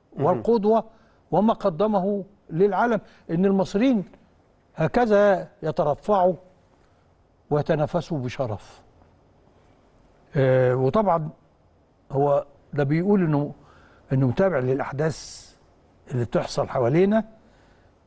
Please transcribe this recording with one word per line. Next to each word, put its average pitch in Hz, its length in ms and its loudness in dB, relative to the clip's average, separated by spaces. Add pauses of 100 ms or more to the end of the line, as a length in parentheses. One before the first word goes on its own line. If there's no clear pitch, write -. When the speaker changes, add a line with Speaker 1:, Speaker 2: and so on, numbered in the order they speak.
(180)
Speaker 1:
مهم. 139 80 0
Speaker 2:
والقدوة 214 580 2 (480)
وما 202 220 2
قدمه 202 680 -2 (260)
للعالم، 196 520 0 (300)
إن 170 140 2
المصريين 196 600 0 (720)
هكذا 202 720 2 (160)
يترفعوا 175 680 0 (1160)
ويتنافسوا 151 680 -2
بشرف. 120 640 -10 (1500)
آه، 131 400 2
وطبعا 165 540 0 (840)
هو 143 340 0 (280)
ده 143 100 0
بيقول 175 400 2
إنه، 147 300 0 (600)
إنه 135 140 2
متابع 170 320 0
للأحداث 135 880 -6 (640)
اللي 120 140 -2
بتحصل 139 440 -4
حوالينا 180 540 2 (840)